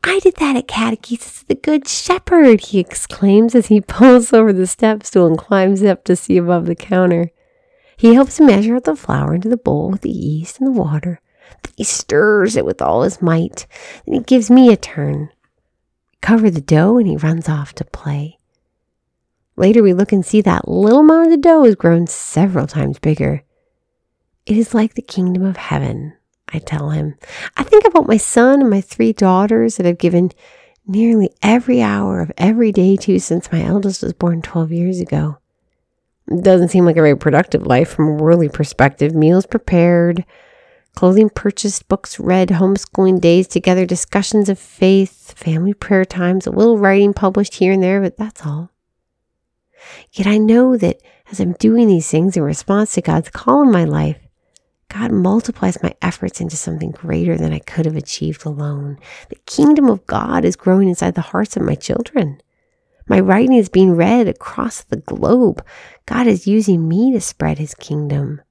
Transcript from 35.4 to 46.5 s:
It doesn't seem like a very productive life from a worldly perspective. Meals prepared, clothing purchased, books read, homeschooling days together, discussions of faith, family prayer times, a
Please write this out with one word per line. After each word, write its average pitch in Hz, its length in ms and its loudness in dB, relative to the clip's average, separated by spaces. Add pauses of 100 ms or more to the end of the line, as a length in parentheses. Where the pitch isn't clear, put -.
It 175 140 -4
doesn't 185 260 4
seem 180 160 2
like 165 120 2
a 165 60 2
very 147 140 4
productive - 500 -2
life 135 240 0
from 156 180 -2
a 151 60 -2
worldly 156 340 2
perspective. 143 680 -2
Meals 165 320 2
prepared, 175 800 0 (720)
clothing 196 320 4
purchased, - 600 -6
books - 300 -6
read, 185 300 0
homeschooling 190 720 0
days 175 260 2
together, 180 400 -2
discussions 202 600 -2
of 190 100 -4
faith, - 800 -2
family 165 360 -4
prayer 190 320 -2
times, 185 420 -4
a - 40 -6